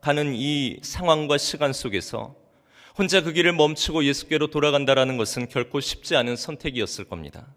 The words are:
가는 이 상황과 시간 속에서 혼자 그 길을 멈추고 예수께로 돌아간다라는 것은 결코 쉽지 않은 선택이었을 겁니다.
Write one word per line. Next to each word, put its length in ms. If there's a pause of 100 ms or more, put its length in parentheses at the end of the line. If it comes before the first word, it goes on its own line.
가는 340
이 480
상황과 560
시간 340
속에서 640 (600)
혼자 260
그 100
길을 200
멈추고 520
예수께로 440
돌아간다라는 680
것은 320
결코 300
쉽지 380
않은 180
선택이었을 720
겁니다. 420 (100)